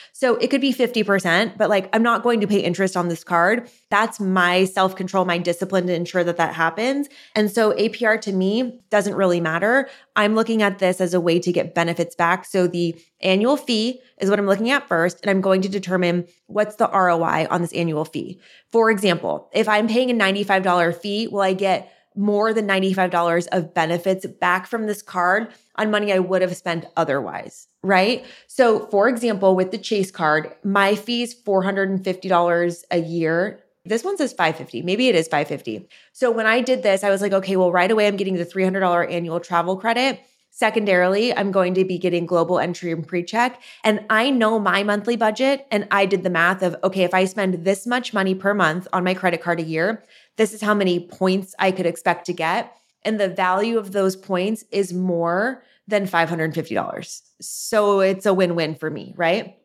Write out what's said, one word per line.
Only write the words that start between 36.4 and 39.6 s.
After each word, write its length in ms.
I 160
did 200
this, 220
I 60
was 120
like, 100
"Okay, 240
well, 140
right 200
away, 180
I'm 80
getting 180
the 100
three 200
hundred 160
dollar 240
annual 340
travel 380